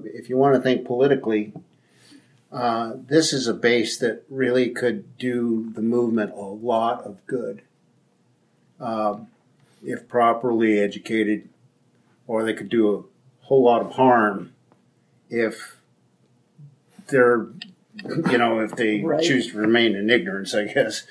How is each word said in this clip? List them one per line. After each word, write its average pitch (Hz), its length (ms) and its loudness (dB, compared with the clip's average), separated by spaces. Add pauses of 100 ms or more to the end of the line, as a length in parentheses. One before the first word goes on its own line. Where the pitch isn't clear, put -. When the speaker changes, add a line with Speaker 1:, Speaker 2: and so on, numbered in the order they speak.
Speaker 1:
if - 240 -14
you 127 80 -2
wanna 135 240 6
think 127 260 0
politically, 117 680 0 (960)
uh, 117 400 -2 (160)
this 156 240 4
is 131 160 -2
a 107 60 -2
base 120 440 0
that 113 300 -2
really 127 400 0
could 113 480 -4
do 120 580 -2
the 113 60 -12
movement 113 540 0
a 98 80 -14
lot 113 640 -2
of 101 220 -18
good, 120 360 -8 (1160)
um, 110 500 -6 (540)
if - 240 -10
properly 117 720 2
educated, 104 680 -2 (800)
or 110 180 -4
they 113 80 -2
could 101 160 -10
do 104 260 2
a 92 80 -6 (440)
whole 135 180 4
lot 120 160 6
of - 120 -8
harm 110 600 2 (800)
if - 460 -4 (1300)
they're, 120 380 4 (840)
you 123 80 2
know, 113 220 2
if 110 160 -4
they 107 260 0
Speaker 2:
Right. 156 200 0
Speaker 1:
choose 131 300 0
to 107 60 -8
remain 113 360 2
in 101 160 -2
ignorance, 98 440 -2
I 104 100 0
guess. 113 460 -2